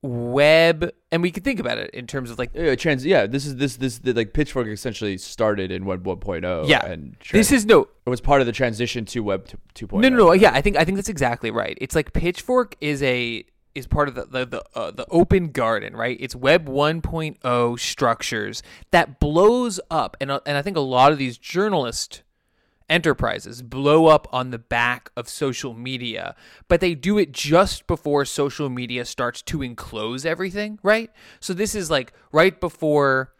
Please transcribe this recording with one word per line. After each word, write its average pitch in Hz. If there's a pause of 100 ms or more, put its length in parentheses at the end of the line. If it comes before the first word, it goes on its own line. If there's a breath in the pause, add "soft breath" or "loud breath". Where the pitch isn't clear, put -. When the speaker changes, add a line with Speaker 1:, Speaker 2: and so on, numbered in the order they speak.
Speaker 1:
web, 151 (200)
and 170
we 180
can 180
think 233
about 117
it -
in -
terms 127
of, 113
like 123
Speaker 2:
Yeah, 151
trans-, 135
yeah, 151
this 135
is, 139
this, 123
this, 123
the, 123
like, 110
Pitchfork 120
essentially 104
started 101
in 92
Web 92
one 92
point 87
oh. 87
Speaker 1:
Yeah. 143
Speaker 2:
And 80 (160)
Speaker 1:
This 214
Speaker 2:
trans-, -
Speaker 1:
is 240
no 208 (180)
Speaker 2:
it -
was 123
part 143
of 131
the 117
transition 117
to 120
Web 98
t-, - (160)
two 104
point 202
oh. 262
Speaker 1:
No, 254
no, 226
no, 165
yeah, 190
I 135
think, 190
I 156
think 190
that's 175
exactly 123
right. 110
It's 123
like 156
Pitchfork 208
is 147
a, 123 (300)
is 131
part 147
of 131
the, 123
the, 127
the, 120 (120)
uh, 107
the 123
open 175
garden, 113
right? 117
It's 131
Web 143
one 151
point 160
oh 120
structures 113 (300 loud breath)
that -
blows 196 (100)
up, 147
and, 139
uh, 139
and 147
I 143
think 185
a 147
lot 131
of 147
these 131
journalist 175 (680)
enterprises 127
blow 139
up 156
on 127
the 117
back 120
of 120
social 131
media, 117 (320 soft breath)
but 175
they 180
do 165
it 160
just 165
before 147
social 143
media 123
starts -
to 151
enclose 120
everything, 190
right? 220 (300 soft breath)
So -
this 196
is, 185
like, 135 (180 soft breath)
right 170
before 143